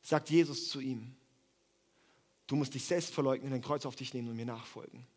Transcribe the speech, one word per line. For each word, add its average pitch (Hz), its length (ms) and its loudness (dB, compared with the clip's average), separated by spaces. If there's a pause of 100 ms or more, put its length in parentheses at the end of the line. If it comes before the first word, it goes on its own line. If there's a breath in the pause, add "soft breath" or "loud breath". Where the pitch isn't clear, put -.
sagt - 280 2
Jesus 160 380 6
zu 143 120 -4
ihm, 127 340 -6 (1300 soft breath)
du 139 100 0
musst 143 180 2
dich 131 100 -2
selbst 175 300 2
verleugnen, 135 360 2
dein 127 120 -2
Kreuz 143 240 -2
auf 127 100 -6
dich 127 180 -8
nehmen 120 140 -4
und 113 80 -6
mir 117 100 -4
nachfolgen. 120 600 -10 (100)